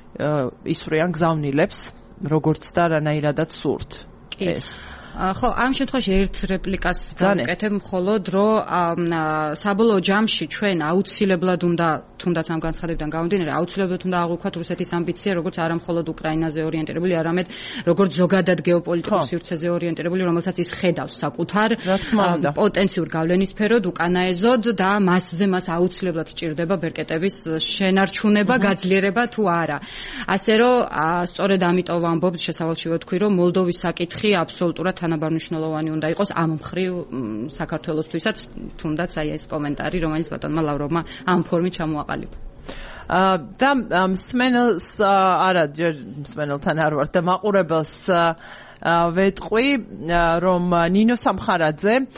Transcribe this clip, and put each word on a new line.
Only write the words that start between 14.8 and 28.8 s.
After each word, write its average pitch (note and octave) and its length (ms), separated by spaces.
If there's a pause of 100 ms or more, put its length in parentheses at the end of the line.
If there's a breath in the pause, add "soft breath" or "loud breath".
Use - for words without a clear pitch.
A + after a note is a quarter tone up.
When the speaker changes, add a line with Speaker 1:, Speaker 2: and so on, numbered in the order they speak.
Speaker 2:
ამბიცია, E3+ 440
როგორც D#3 240
არა E3 180
მხოლოდ E3 320
უკრაინაზე D#3 540
ორიენტირებული, D#3+ 520
არამედ E3+ 340 (320 loud breath)
როგორც F3 340
ზოგადად F3+ 480
გეოპოლიტიკურ F3 580
Speaker 1:
ხო. C#3+ 80
Speaker 2:
სივრცეზე E3+ 400
ორიენტირებული, F3 560
რომელსაც E3+ 320
ის F3 160
ხედავს D3+ 420
საკუთარ, F3 600
Speaker 1:
რა F#3+ 240
თქმა G#3 260
Speaker 2:
ა, F3+ 80
Speaker 1:
უნდა. D3+ 200
Speaker 2:
პოტენციურ F#3 580
გავლენის F3 420
სფეროდ, G#3+ 320
უკანაეზოდ F3+ 840
და F#3+ 280
მასზე F3+ 480
მას F#3 220
აუცილებლად E3+ 600
სჭირდება E3 480
ბერკეტების D#3+ 580 (220)
შენარჩუნება, G3 1000
Speaker 1:
მმ. G#3 80
Speaker 2:
გაძლიერება F#3+ 600